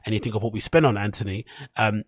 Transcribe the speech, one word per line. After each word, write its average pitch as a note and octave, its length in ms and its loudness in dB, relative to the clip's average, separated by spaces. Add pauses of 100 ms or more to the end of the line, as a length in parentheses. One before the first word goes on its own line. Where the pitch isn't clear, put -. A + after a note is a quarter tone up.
and G#2+ 80 -2
you G#2+ 60 2
think A2 160 -4
of G#2 80 -2
what A2+ 80 -2
we G#2+ 80 -4
spent D#3+ 260 4
on A2+ 120 2
Antony, G2+ 480 -4 (320)
um, G#2+ 300 2